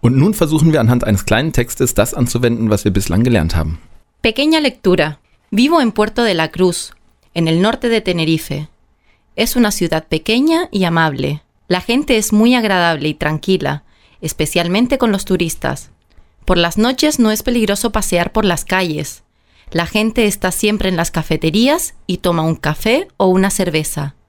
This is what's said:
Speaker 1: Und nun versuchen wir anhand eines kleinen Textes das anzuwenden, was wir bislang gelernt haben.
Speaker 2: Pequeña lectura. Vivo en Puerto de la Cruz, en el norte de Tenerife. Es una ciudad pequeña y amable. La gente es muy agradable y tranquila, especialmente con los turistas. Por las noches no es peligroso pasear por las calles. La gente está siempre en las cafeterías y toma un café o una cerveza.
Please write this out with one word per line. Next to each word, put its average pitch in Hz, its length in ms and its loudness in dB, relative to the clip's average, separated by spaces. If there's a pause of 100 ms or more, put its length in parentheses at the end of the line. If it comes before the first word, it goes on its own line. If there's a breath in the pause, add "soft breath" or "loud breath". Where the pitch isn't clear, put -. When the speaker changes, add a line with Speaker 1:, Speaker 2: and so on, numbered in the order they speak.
Speaker 1:
Und 123 160 4
nun 196 160 4
versuchen 156 360 2
wir 156 100 2
anhand 120 220 2
eines 101 220 0
kleinen 135 300 0
Textes - 400 -2
das 117 180 0
anzuwenden, 120 560 0
was 104 160 0
wir 104 80 2
bislang 95 320 0
gelernt 90 320 2
haben. 78 220 -2 (420)
Speaker 2:
Pequeña 294 400 0
lectura. 180 580 0 (320)
Vivo 285 300 4
en 233 120 0
Puerto 214 320 0
de 208 100 2
la 160 160 -2
Cruz, 175 420 -2 (400)
en 165 160 0
el 165 140 2
norte 226 260 0
de 226 140 0
Tenerife. 160 680 -2 (680)
Es - 220 -2
una 226 140 0
ciudad 160 380 -4
pequeña 262 640 0
y 190 140 -2
amable. 156 560 -2 (280)
La 180 120 0
gente 247 380 0
es 214 160 -2
muy 226 200 6
agradable 175 540 0
y 147 60 -2
tranquila, 151 720 -2 (360 soft breath)
especialmente 175 760 0
con 233 120 2
los 196 140 -2
turistas. 170 640 -4 (560)
Por 185 140 2
las 170 180 0
noches 262 420 0
no 226 120 4
es 214 120 -2
peligroso 220 500 0
pasear 175 400 -2
por 214 120 0
las 175 220 -2
calles. 165 560 -4 (480 soft breath)
La 170 160 -2
gente 220 400 0
está 190 260 -2
siempre 214 380 0
en 185 80 -2
las 165 120 -2
cafeterías 165 840 0 (120)
y 180 120 -4
toma 170 240 0
un 160 140 0
café 226 600 -2
o 190 120 2
una 190 200 4
cerveza. 156 680 -4 (120)